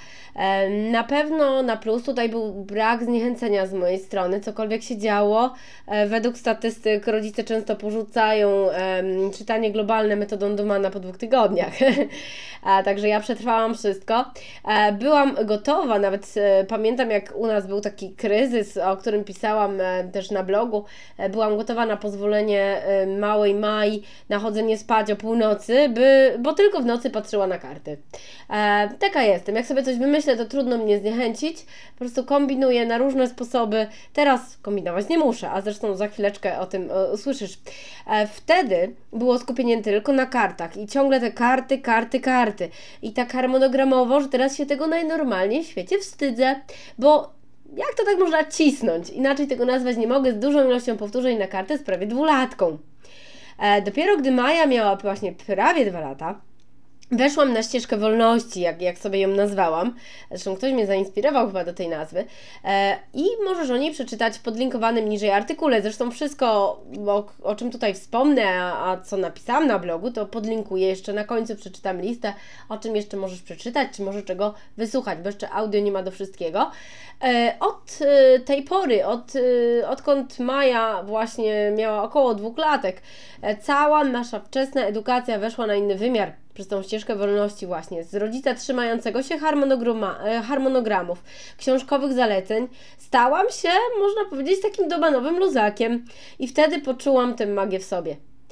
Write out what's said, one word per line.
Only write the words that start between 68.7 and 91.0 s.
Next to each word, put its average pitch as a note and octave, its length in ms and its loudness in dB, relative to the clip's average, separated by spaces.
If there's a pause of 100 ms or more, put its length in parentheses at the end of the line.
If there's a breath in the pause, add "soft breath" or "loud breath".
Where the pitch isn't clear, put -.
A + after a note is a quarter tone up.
a F#3 80 -6
co - 160 -8
napisałam A#3 500 0
na A3 120 2
blogu, F3 320 -4
to A3 160 -6
podlinkuję G#3 600 -2
jeszcze F#3+ 260 -4
na G#3 120 -4
końcu, A3+ 320 -4
przeczytam F#3 440 -8
listę, G#3+ 340 -6 (340 loud breath)
o A3 100 -8
czym A3 180 -4
jeszcze G#3 200 -6
możesz F#3 260 -8
przeczytać, A#3+ 500 -4
czy G3+ 100 -10
może G3 200 -6
czego G3 320 -4 (220 loud breath)
wysłuchać, A3 420 -4
bo F3 100 -8
jeszcze G3+ 220 -8
audio G#3 300 -2
nie G3+ 120 0
ma F#3+ 100 -2
do F#3 80 -8
wszystkiego. F#3+ 600 -4 (520 loud breath)
E, A#3+ 380 2
od, - 400 -2
e, C4+ 400 8
tej C#4 220 0
pory, C#4+ 420 2
od, A#3 280 -4 (480)
e, G3+ 80 -2
odkąd C#4 500 0
Maja A#3+ 640 0
właśnie G#3+ 760 0
miała G#3+ 260 0
około A#3+ 320 2
dwóch A3 240 -6
latek, D#4 440 0 (400 loud breath)
e, G#3 140 -2
cała D4 480 2
nasza A#3+ 360 -4
wczesna C4+ 440 -2
edukacja A3 540 -2
weszła A3+ 280 -4
na G#3 80 0
inny G3+ 200 0
wymiar G#3+ 380 -2 (220)
przez F#3+ 140 -16
tą G3 140 -4
ścieżkę G#3+ 340 -6
wolności G#3 500 -2
właśnie. E3+ 380 -8
Z E3+ 100 -10
rodzica A3+ 400 -2
trzymającego A#3+ 680 -2
się D#4 160 -6
harmonograma-, C4 840 0
e, A3+ 180 -2
harmonogramów, A3+ 800 -2 (340 loud breath)